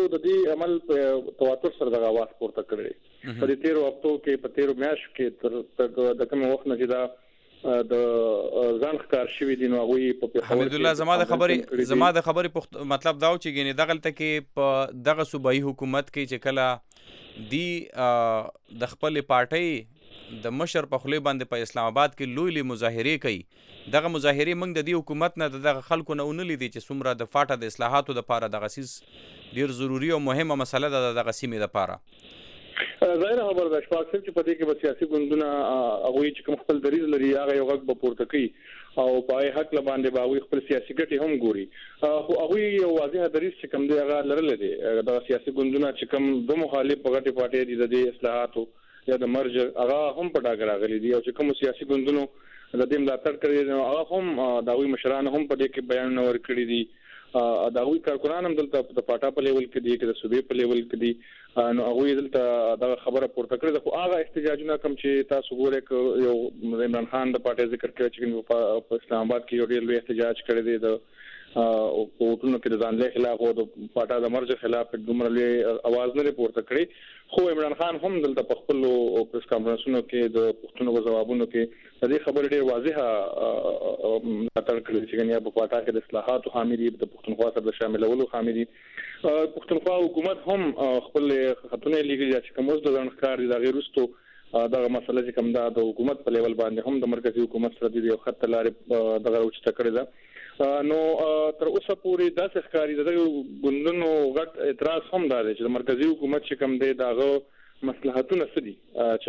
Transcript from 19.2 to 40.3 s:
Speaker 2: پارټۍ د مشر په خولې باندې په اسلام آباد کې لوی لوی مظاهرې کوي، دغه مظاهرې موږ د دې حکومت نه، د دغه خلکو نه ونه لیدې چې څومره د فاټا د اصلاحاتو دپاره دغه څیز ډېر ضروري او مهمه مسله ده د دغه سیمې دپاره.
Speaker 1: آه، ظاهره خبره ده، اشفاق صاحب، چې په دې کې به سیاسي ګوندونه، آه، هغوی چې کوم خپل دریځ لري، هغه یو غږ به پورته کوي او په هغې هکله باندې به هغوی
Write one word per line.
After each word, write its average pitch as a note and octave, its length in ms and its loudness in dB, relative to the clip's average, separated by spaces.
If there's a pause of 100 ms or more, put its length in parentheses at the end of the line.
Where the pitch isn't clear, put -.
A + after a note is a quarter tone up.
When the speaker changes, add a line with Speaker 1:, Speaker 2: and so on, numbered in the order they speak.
Speaker 2:
پارټۍ D3 360 2 (800)
د A#2+ 140 -4
مشر E3 260 -2
په C3 160 -2
خولې C#3+ 240 -2
باندې C3+ 260 -2
په A#2 140 -4
اسلام A2+ 260 -2
آباد C#3+ 240 4
کې C3 220 -6
لوی E3+ 180 -2
لوی C#3 160 -2
مظاهرې A#2 440 0 (100)
کوي، G2+ 140 -2 (540)
دغه D#3 220 2
مظاهرې D3 440 2
موږ F3+ 140 -4
د D#3+ 120 0
دې F3 140 0
حکومت D#3 420 -4
نه، D#3 100 0
د C3+ 160 -10
دغه C3+ 120 0 (120)
خلکو D#3+ 260 -2
نه C#3+ 80 -2
ونه D#3+ 240 -6
لیدې C3 240 -4
چې A#2 140 -10
څومره C3+ 220 -2 (100)
د A#2 160 -6
فاټا C#3 240 2
د A2+ 120 -6
اصلاحاتو C3 460 0
دپاره A2+ 380 -2
دغه G#2+ 180 -4
څیز C3 160 -12 (640)
ډېر C3 240 -2
ضروري C3 380 -2
او D3+ 100 -2
مهمه D3 280 0 (100)
مسله C#3 300 -2
ده C3+ 120 2
د A#2 140 -2
دغه A2+ 180 -2
سیمې A#2 260 -6
دپاره. F#2 320 -2 (1080)
Speaker 1:
آه، F3+ 180 2
ظاهره A3+ 260 0
خبره F3+ 240 0
ده، D3+ 100 0
اشفاق E3 280 -2
صاحب، G3+ 160 -2
چې F#3+ 100 -8
په E3+ 100 2
دې E3 120 0
کې D#3+ 100 -2
به D3+ 140 2
سیاسي D3+ 300 0
ګوندونه، D3+ 360 0 (260)
آه، A#2+ 200 0 (140)
هغوی C#3+ 220 2
چې - 160 -12
کوم D3 160 0
خپل D3+ 220 2
دریځ D#3 200 2 (100)
لري، C3+ 160 2 (120)
هغه C#3 140 0
یو C3+ 140 2
غږ C#3 180 0
به B2+ 140 0
پورته B2 300 0
کوي C#3 140 2 (540)
او B2+ 80 4 (200)
په C3 100 0
هغې C#3 200 2
هکله D3+ 300 -2
باندې C3+ 260 0
به B2+ 100 2
هغوی C3+ 220 0